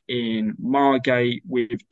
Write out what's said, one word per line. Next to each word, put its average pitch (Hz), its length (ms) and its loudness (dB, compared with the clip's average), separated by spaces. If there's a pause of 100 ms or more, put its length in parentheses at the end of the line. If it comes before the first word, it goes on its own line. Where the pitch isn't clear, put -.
in 113 520 -2
Margate. 127 880 2
We've 117 320 -2 (120)